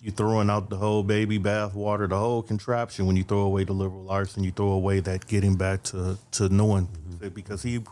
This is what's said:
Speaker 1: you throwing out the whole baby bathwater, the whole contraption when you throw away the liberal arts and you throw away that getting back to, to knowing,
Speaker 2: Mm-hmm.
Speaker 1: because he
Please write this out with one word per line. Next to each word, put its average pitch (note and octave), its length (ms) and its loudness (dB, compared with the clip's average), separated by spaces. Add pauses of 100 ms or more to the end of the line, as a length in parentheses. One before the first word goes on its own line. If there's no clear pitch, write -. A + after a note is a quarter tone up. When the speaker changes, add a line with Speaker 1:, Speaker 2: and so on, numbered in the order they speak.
Speaker 1:
you A2 100 -6
throwing G#2+ 380 4
out G#2 220 0
the F#2+ 80 -6
whole G#2+ 240 2
baby G#2+ 360 2
bathwater, G#2 680 -2
the F#2+ 100 0
whole A#2 240 0
contraption A2+ 640 -2
when F#2 80 4
you F#2 100 2
throw G2+ 160 2
away G2 240 2
the F#2+ 100 -4
liberal F#2+ 340 -4
arts G2 260 -2
and G2+ 80 -2
you F#2 80 0
throw G2+ 200 0
away F#2+ 300 2
that F#2 260 -4
getting G2+ 300 2
back F#2+ 260 0
to, F#2 340 -4 (140)
to G2+ 180 0
knowing, G2 380 4
Speaker 2:
Mm-hmm. F2 420 -12
Speaker 1:
because G2 340 -12
he A#2+ 160 -4 (140)